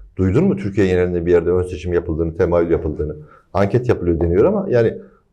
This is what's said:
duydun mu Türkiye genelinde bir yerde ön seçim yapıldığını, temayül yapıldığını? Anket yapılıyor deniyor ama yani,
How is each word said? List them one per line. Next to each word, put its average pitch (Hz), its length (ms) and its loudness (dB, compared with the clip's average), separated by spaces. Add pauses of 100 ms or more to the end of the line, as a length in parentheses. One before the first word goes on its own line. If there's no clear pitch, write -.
(160)
duydun 95 280 2
mu - 140 0
Türkiye 98 300 0
genelinde 90 380 0
bir 87 60 2
yerde 87 200 4
ön 90 120 2
seçim 87 300 -6
yapıldığını, 82 440 -2
temayül 85 340 2
yapıldığını? 76 440 -4 (380)
Anket 101 360 0
yapılıyor 85 300 0
deniyor 85 260 2
ama 196 240 0
yani, 113 280 2 (360)